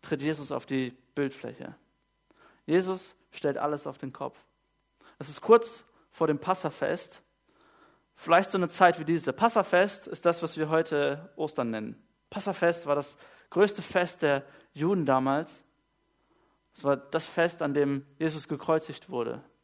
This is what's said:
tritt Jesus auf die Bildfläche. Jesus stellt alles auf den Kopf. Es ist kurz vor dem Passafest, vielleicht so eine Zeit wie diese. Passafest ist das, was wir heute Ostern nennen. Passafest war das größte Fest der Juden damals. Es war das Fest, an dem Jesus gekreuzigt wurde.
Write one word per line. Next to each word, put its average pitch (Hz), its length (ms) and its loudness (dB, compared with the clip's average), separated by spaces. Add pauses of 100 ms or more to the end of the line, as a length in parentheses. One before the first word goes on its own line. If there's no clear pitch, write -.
tritt 139 200 -4
Jesus 147 280 -4
auf 131 160 -6
die 131 240 -2 (240)
Bildfläche. - 600 -6 (920)
Jesus 185 480 0 (160)
stellt 143 280 -4
alles 147 280 -4
auf 139 120 -12
den 135 140 -10
Kopf. - 260 -10 (800)
Es - 100 -12
ist 147 120 -12
kurz - 440 4 (260)
vor - 160 -2
dem 151 120 0
Passafest, - 840 -4 (920)
vielleicht 180 340 4
so 196 80 0
eine 175 100 2
Zeit 175 300 6
wie 160 60 -8
diese. 156 280 0
Passafest 202 760 2
ist - 180 -4
das, 170 160 2
was 160 140 -6
wir 156 120 -2
heute 156 680 0
Ostern 147 340 -4
nennen. 110 320 -8 (280)
Passafest 170 560 -2
war 143 80 2
das 143 220 -6 (340)
größte 202 320 2
Fest - 400 -2
der 143 220 2 (280)
Juden 170 320 0
damals. 135 580 2 (1120)
Es - 120 -20
war 139 120 4
das 160 300 -6
Fest, 170 340 0
an 143 140 -2
dem 139 320 0 (120)
Jesus 156 280 -4
gekreuzigt 160 640 -2
wurde. 117 320 -6 (220)